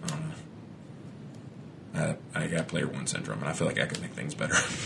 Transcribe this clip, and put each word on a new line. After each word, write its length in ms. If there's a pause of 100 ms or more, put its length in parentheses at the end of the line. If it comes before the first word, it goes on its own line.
I 20
don't 140
know. 2000 (180)
I, 100
I 20
got 220
player 180
one 200
syndrome, 340
and 80
I 40
feel 140
like 140
I 60
could 140
make 120
things 220
better. 200 (320)